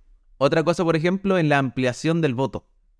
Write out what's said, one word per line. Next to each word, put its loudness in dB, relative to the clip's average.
Otra 2
cosa, 0
por 2
ejemplo, 0
en 2
la 2
ampliación -2
del 0
voto, -6